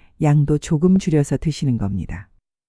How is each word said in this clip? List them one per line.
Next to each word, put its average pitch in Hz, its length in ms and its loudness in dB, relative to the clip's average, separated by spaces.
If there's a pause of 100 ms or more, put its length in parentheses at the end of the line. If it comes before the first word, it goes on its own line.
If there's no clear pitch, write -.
(220)
양도 147 360 2
조금 175 400 2
줄여서 156 400 0
드시는 139 400 -2
겁니다. 95 520 -6 (400)